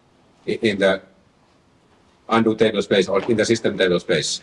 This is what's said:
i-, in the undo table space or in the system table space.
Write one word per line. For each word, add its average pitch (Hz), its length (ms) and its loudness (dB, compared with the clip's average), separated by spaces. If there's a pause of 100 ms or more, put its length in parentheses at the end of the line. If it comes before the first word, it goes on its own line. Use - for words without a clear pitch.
(460)
i-, 107 160 -6
in 104 160 0
the 95 240 0 (1300)
undo 110 240 2
table 107 260 0
space 98 280 0
or 98 160 0
in 117 120 0
the 107 80 2
system 107 320 0
table 90 240 0
space. - 420 -2